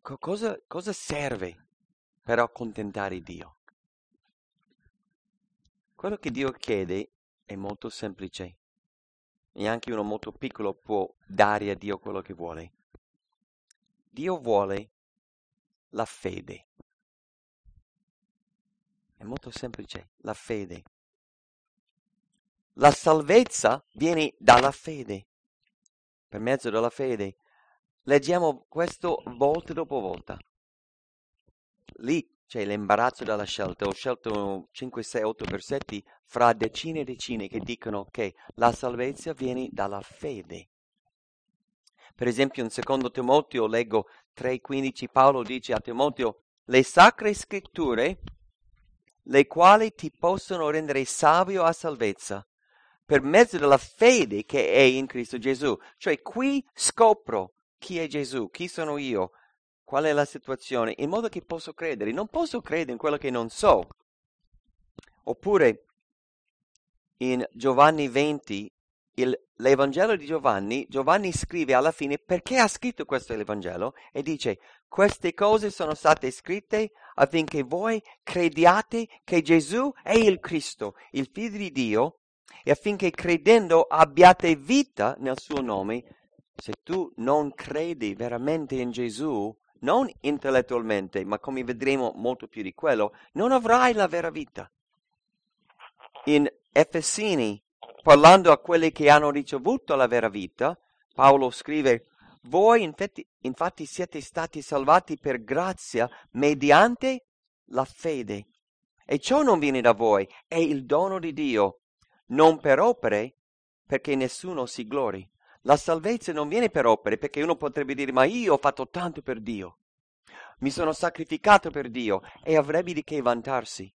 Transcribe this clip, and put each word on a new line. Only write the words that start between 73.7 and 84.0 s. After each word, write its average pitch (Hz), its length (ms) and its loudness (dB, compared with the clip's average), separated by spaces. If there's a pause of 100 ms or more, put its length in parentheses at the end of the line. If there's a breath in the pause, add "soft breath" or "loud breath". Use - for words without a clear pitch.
e 139 100 -8
dice: 139 380 -6 (280 soft breath)
"Queste 190 460 0
cose 208 380 2
sono 156 240 -6
state 151 340 2
scritte 208 600 -6 (240 loud breath)
affinché 151 480 0
voi 202 380 -4 (220 soft breath)
crediate 175 840 2 (160 soft breath)
che 170 180 0
Gesù 165 500 2 (120 soft breath)
è 190 100 -4
il 214 260 4
Cristo, - 560 -8 (160 soft breath)
il 135 200 -6
Figlio 208 260 -10
di 196 140 -8
Dio, 123 480 0 (440 loud breath)
e - 80 0
affinché 190 380 -2
credendo 175 720 4
abbiate 160 720 6